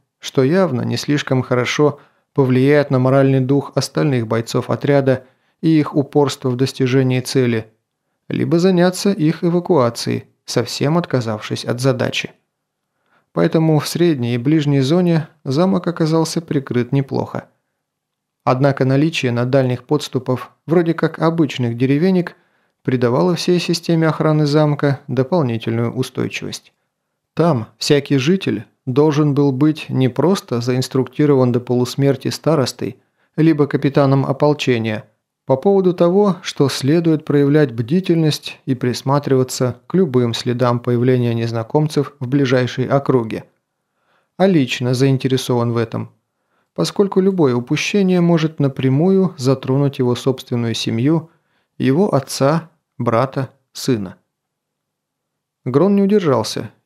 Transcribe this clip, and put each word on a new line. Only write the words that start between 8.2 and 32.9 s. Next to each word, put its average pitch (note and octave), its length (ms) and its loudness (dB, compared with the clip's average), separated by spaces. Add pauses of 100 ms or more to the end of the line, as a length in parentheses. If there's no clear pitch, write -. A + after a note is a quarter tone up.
либо C3+ 280 -2
заняться F3+ 540 2
их D#3+ 320 -2
эвакуацией, C#3 840 0 (200)
совсем C3+ 520 -2
отказавшись A#2 680 -4
от A#2 140 -4
задачи. B2 520 -2 (1000)
Поэтому D#3+ 460 2
в - 80 -4
средней C3 480 0
и - 20 -2
ближней C#3+ 440 2
зоне E3 460 2 (160)
замок F3 440 0
оказался E3 520 -2
прикрыт C3+ 520 -4
неплохо. C3 580 -4 (920)
Однако C3+ 420 2
наличие C#3 460 0
на A#2+ 140 -2
дальних B2+ 400 0
подступов C3 680 -4 (140)
вроде E3 280 2
как D#3+ 260 -4
обычных C#3+ 580 -2
деревенек E3 580 0 (480)
придавало C3 520 0
всей F3+ 240 0
системе E3 480 0
охраны D3+ 380 2
замка D3 600 0
дополнительную A#2+ 840 -2
устойчивость. A2+ 800 -8 (600)
Там D#3 340 0 (100)
всякий C#3+ 400 0
житель B2+ 480 -2 (200)
должен D3 480 2
был C#3+ 180 2
быть D3+ 380 -2
не C3 200 0
просто C3+ 520 -2
заинструктирован B2+ 920 0
до A#2+ 80 0
полусмерти B2 680 -2
старостой, B2+ 680 -2 (380)